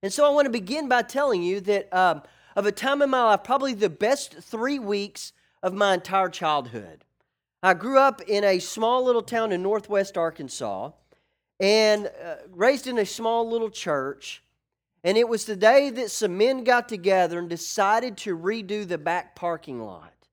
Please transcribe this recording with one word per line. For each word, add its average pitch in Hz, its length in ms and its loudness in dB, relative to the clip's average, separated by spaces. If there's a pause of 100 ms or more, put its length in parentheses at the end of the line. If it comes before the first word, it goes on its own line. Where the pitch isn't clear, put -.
And 190 100 -4
so 294 140 4
I 294 40 6
wanna 285 200 4
begin 240 400 -4
by 247 140 4
telling 247 400 0
you 190 180 -2
that, 196 320 -2
um, 180 300 2 (320)
of 202 100 0
a 208 60 0
time 277 320 0
in 269 80 2
my 254 140 2
life, 202 180 4
probably 262 320 0
the 202 120 0
best 214 540 -2
three 254 380 -4
weeks 208 520 -6 (300)
of 185 140 -2
my 202 180 4
entire 190 340 0
childhood. 127 800 -4 (560)
I 185 140 6
grew 247 240 2
up 269 220 4
in 202 220 0
a 196 140 4
small 226 480 0
little 240 160 2
town 226 300 -2
in 180 100 -2
northwest 196 560 -2
Arkansas 135 720 -6 (720)
and, 208 480 4
uh, - 300 -12 (120)
raised 226 380 0
in 247 100 -4
a 208 80 2
small 226 420 -2
little 226 220 -4
church. 139 720 -6 (600)
And 196 160 2
it 233 100 2
was 226 160 -2
the 214 100 -6
day 262 360 6
that 254 180 -6
some 185 260 -4
men 254 280 2
got 240 260 2
together 180 480 0
and 175 100 -6
decided 208 680 -2
to 190 180 -8
redo 202 520 -6
the 170 100 -6
back 165 380 -6
parking 160 440 -8
lot. 90 340 -14 (200)